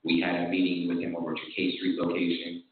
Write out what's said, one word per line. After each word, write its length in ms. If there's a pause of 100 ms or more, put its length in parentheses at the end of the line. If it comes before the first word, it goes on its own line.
We 180
had 140
a 120
meeting 400
with 160
him 120
over 180
at 80
your 140
K 220
Street 220
location. 720